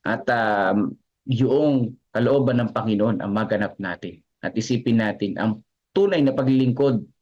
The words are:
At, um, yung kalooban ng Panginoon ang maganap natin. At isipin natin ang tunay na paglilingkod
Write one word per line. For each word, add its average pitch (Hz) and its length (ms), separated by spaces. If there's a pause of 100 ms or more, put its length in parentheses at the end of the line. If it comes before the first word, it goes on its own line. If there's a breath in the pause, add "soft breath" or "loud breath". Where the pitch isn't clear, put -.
At, 110 280
um, 104 640 (360)
yung 131 640 (160)
kalooban 123 520
ng 110 120
Panginoon 110 480
ang 101 120
maganap 107 440
natin. 90 440 (200)
At 90 160
isipin 117 400
natin 104 400
ang 107 240 (320)
tunay 190 280
na 135 120
paglilingkod 131 680 (200)